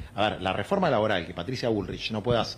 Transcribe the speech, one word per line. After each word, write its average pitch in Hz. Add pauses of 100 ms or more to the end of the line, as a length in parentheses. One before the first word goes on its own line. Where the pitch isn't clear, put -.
(140)
A 104
ver, 85
la 92
reforma 185
laboral 107
que 90
Patricia 117
Bullrich 98
no 107
puede 120
ha-, 101 (120)